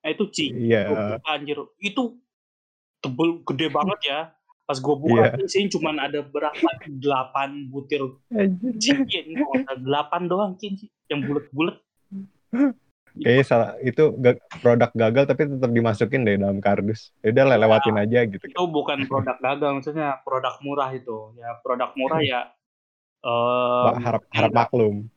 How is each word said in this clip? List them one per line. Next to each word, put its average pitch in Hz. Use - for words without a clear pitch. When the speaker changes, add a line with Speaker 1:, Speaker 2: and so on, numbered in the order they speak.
Speaker 1:
Nah, -
itu 156
ciki 143
Speaker 2:
Iya. 110
Speaker 1:
gua -
buka, 113
anjir. 147
Itu 202
tebel, 160
gede 143
banget 156
ya. 143
Pas 135
gua 139
buka 139
Speaker 2:
Iya. 131
Speaker 1:
isinya 202
cuman 156
ada 143
berapa? 147
Delapan 139
butir 139
Speaker 2:
Anjir. 196
Speaker 1:
ciki, 269
anjir. 156
Kalau 277
nggak 262
salah 131
delapan 147
doang, 185
ciki. 196
Yang 147
bulet-bulet. 143
Speaker 2:
Kayaknya 127
salah, 113
itu 131
ga-, 123
produk 120
gagal 117
tapi 139
tetap 131
dimasukin 117
deh 104
dalam 98
kardus. 101
Ya -
udah 135
lah, 131
Speaker 1:
Iya. 104
Speaker 2:
lewatin 110
aja 110
gitu. 98
Speaker 1:
Itu -
bukan 147
produk 131
gagal, 139
maksudnya 143
produk 131
murah 139
itu. 110
Ya, 120
produk 123
murah 135
ya, 131
eh, 123
Speaker 2:
Ba-, 120
harap, 117
Speaker 1:
mungkin -
Speaker 2:
harap -
Speaker 1:
nggak 110
Speaker 2:
maklum. 117